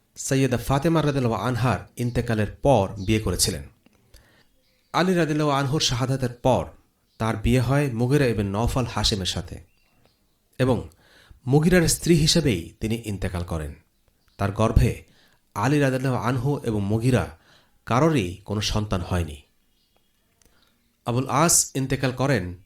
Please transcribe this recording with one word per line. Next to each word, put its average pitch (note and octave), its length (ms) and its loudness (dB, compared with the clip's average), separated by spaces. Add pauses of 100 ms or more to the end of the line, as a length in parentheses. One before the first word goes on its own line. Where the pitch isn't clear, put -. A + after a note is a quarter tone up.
(160)
সৈয়দা C3+ 420 0
ফাতেমা D3 460 0
রাদিয়াল্লাহু B2 400 0
আনহার A#2 360 0 (180)
ইন্তেকালের A#2 540 -2
পর A2+ 380 2 (160)
বিয়ে G#2+ 140 2
করেছিলেন। F2 440 -2 (1300)
আলী F#3 200 2
রাদিয়াল্লাহু D3+ 380 2
আনহুর C#3 300 0
শাহাদাতের B2+ 480 0
পর A#2 360 0 (520)
তার A2+ 200 -2
বিয়ে A#2+ 220 2
হয় C3+ 320 2
মুগিরা B2 340 2
ইবনে G#2+ 240 0
নওফাল A2+ 360 -2
হাশেমের G#2 400 -2
সাথে - 380 -8 (960)
এবং B2+ 300 -2 (560)
মুগিরার D#3+ 420 4
স্ত্রী - 280 2
হিসেবেই D3 640 2
তিনি A2+ 260 -4
ইন্তেকাল F#2 380 -4
করেন। D#2 300 -6 (640)
তার G2 140 -2
গর্ভে A2 560 2 (480)
আলী C#3 240 2
রাদিয়াল্লাহু C3 360 0
আনহু B2 440 -2
এবং G#2+ 220 -2
মুগিরা G#2+ 560 0 (480)
কারোরই B2 600 0
কোনো G#2 160 -4
সন্তান G#2 400 -2
হয়নি। E2 400 -4 (1600)
আবুল B2 240 -2
আস C#3 460 2
ইন্তেকাল C3+ 360 -2
করেন A#2+ 440 -2 (100)